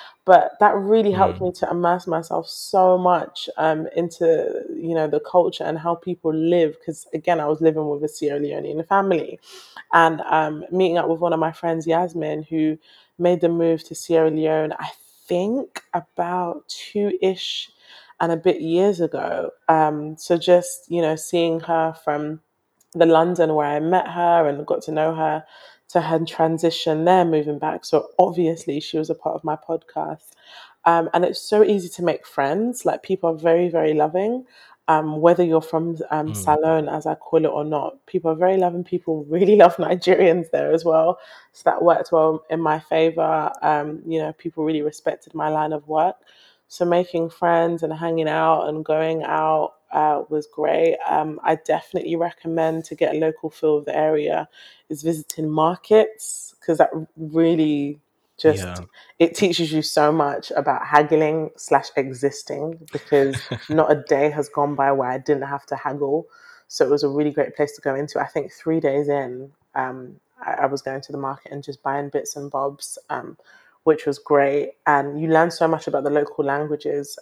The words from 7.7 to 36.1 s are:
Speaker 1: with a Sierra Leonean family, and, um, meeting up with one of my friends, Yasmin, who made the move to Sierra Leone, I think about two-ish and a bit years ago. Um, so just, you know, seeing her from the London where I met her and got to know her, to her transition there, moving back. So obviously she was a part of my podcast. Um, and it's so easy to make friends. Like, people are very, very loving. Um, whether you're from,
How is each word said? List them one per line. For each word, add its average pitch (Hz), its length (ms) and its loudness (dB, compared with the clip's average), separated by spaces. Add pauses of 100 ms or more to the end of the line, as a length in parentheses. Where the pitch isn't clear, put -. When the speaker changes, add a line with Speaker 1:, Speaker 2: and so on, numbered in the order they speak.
Speaker 1:
with 147 140 -4
a 151 60 -4
Sierra 147 360 -4
Leonean 143 400 -6
family, 196 540 0 (540)
and, 165 260 4 (180)
um, 156 320 -2
meeting 175 280 2
up 160 100 0
with 165 140 -2
one 170 120 2
of 160 60 0
my 160 140 0
friends, 165 340 -4
Yasmin, 160 640 -2
who 156 260 0 (400)
made 175 220 2
the 170 80 2 (160)
move 165 220 0
to 160 100 -14
Sierra 160 340 2
Leone, 156 440 0 (140)
I - 20 -14 (420)
think 208 500 -4 (120)
about 175 720 -6
two-ish - 1040 -4 (480)
and 170 120 0
a 165 60 0
bit 170 220 0
years 175 400 0
ago. - 520 -4 (180)
Um, 156 480 0
so 175 200 0
just, 175 540 2
you 170 100 0
know, 156 140 0
seeing 165 460 -2
her 160 320 0 (100)
from 151 380 -4 (520)
the 170 120 4
London 165 500 4
where 147 120 0
I 147 120 -2
met 170 300 0
her 170 380 4
and 143 180 -4
got - 180 -2
to 156 80 -8
know 156 240 0
her, 156 300 -2 (440)
to 170 120 2
her 160 240 0
transition 160 800 0
there, 180 180 6
moving 151 360 0
back. 156 260 -6
So - 240 0 (100)
obviously 165 640 0
she - 160 -6
was 156 120 -2
a 160 60 -2
part - 200 -6
of 160 80 -12
my 156 120 -4
podcast. - 760 -8 (540)
Um, 170 280 4
and 175 100 2
it's - 160 -2
so 208 240 4
easy 196 260 2
to - 140 -8
make 165 220 -2
friends. 190 600 -2
Like, - 180 -2
people 185 260 -2
are 165 60 -2 (140)
very, 175 200 4
very 156 240 0
loving. 190 520 -2 (440)
Um, 156 320 0
whether 175 220 6
you're 160 180 2 (120)
from, 165 240 -2 (140)